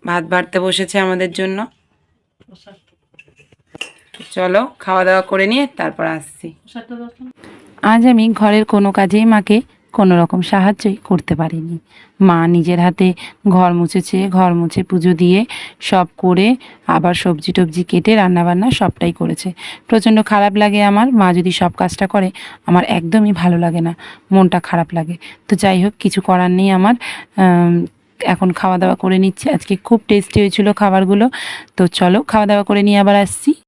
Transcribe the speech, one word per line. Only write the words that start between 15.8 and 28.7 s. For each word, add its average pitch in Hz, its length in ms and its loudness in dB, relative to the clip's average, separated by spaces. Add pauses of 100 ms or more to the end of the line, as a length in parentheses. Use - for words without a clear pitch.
সব 185 260 0 (100)
করে 185 300 2 (400)
আবার 165 280 0
সবজি 170 380 -4
টবজি 175 320 0
কেটে 180 320 0
রান্নাবান্না 180 540 0
সবটাই 175 420 -2
করেছে। 165 360 -6 (380)
প্রচণ্ড 220 360 2
খারাপ 208 340 0
লাগে 208 260 2
আমার, 202 300 2
মা 208 200 4
যদি 180 200 0
সব 175 200 -2
কাজটা 185 340 -4
করে 190 220 0 (380)
আমার 175 220 2
একদমই 208 440 0
ভালো 175 260 0
লাগে 170 220 -2
না, 165 120 -2 (400)
মনটা 185 280 4
খারাপ 170 320 -4
লাগে। 170 240 -6 (320)
তো - 80 0
যাই 190 260 0
হোক, 202 160 -2
কিছু - 220 -2
করার 180 300 0
নেই 190 200 2
আমার। 190 240 2 (420)
আম, 175 500 2 (340)
এখন 185 320 0
খাওয়া 185 260 -2